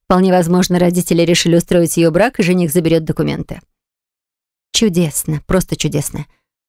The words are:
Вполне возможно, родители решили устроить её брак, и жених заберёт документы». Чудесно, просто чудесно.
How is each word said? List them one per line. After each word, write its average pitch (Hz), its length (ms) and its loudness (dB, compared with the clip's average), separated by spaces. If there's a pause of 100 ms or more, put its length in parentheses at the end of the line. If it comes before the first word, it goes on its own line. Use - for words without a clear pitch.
Вполне 185 260 2
возможно, 180 460 2
родители 175 460 0
решили 170 340 2
устроить 170 400 0
её 165 140 4
брак, 202 280 0
и 214 40 0
жених 175 280 0
заберёт 165 340 0
документы». 147 540 -6 (1120)
Чудесно, 165 760 -2
просто 180 300 -2
чудесно. 147 500 -6 (440)